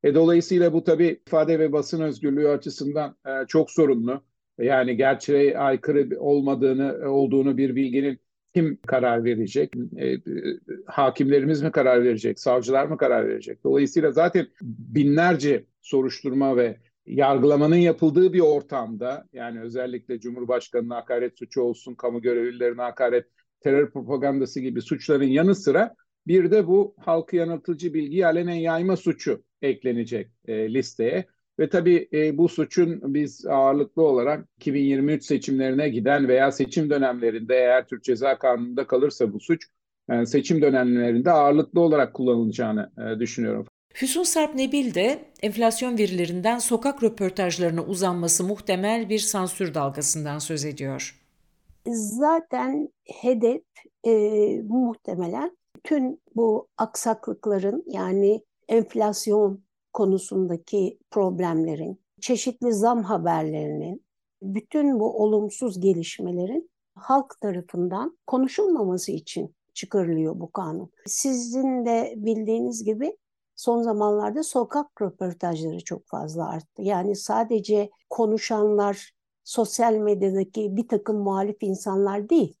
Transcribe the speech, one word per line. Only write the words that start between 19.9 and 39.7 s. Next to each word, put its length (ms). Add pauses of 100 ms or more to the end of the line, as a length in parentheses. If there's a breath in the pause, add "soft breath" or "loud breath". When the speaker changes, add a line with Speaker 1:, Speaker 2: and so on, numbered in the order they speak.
Speaker 1:
Cumhurbaşkanı'na 760
hakaret 440
suçu 220
olsun, 340
kamu 260
görevlilerine 600
hakaret, 440 (360)
terör 300
propagandası 680
gibi 220
suçların 460
yanı 280
sıra 400 (320)
bir 240
de 160
bu 320
halkı 360
yanıltıcı 580
bilgiyi 320
alenen 300
yayma 420
suçu 460 (180)
eklenecek, 680 (200)
e, 260
listeye. 520 (340)
Ve 100
tabii, 440
e, 240
bu 120
suçun 640
biz 320
ağırlıklı 580
olarak 420 (120)
iki 160
bin 100
yirmi 280
üç 140
seçimlerine 640
giden 380
veya 240
seçim 380
dönemlerinde 640
eğer 320
Türk 160
Ceza 360
Kanunu'nda 480
kalırsa 460
bu 60
suç, 260 (460)